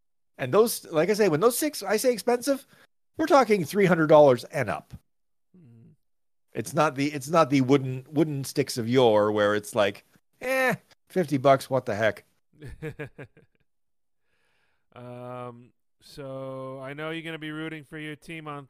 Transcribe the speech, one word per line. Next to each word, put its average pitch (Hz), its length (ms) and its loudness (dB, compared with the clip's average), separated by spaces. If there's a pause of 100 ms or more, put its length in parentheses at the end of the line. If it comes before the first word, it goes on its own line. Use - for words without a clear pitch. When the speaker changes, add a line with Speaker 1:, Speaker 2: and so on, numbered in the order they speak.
(360)
Speaker 1:
And 131 160 -6
those, 220 380 2
like 165 180 2
I 214 60 0
say, 202 160 2
when 151 100 2
those 247 160 2
sticks, 302 260 -4
I 196 140 -2
say 247 160 0
expensive, 240 540 -4 (500)
we're 320 100 -2
talking 220 380 4
three 196 220 2
hundred 160 220 4
dollars 147 360 8
and 131 240 -6
up. 73 240 -8 (640)
Speaker 2:
Mm. 117 360 -20 (600)
Speaker 1:
It's 127 220 -10
not 151 220 0
the, 139 160 -2
it's 135 180 -10
not 165 180 4
the 135 140 4
wooden, 131 480 0
wooden 147 340 -2
sticks - 320 -4
of 113 140 -4
yore 107 420 4
where 104 220 2
it's 104 200 -6
like, 104 300 0 (380)
"Eh, 254 320 0 (340)
fifty 147 300 -2
bucks, 135 320 4
what 131 160 -2
the 110 80 -4
heck?" 107 300 -2 (380)
Speaker 2:
<laughs> 139 460 -14 (1900)
Um, 123 760 -16 (300)
so 135 840 -14
I 135 120 -14
know 156 160 -10
you're 160 120 -10
gonna 160 160 -12
be 156 140 -12
rooting 156 320 -12
for 160 140 -18
your 151 180 -12
team 160 320 -16
on 143 220 -14